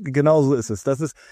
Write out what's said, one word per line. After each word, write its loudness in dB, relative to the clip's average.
genau 2
so 2
ist -2
es. -8
Das -2
ist, -8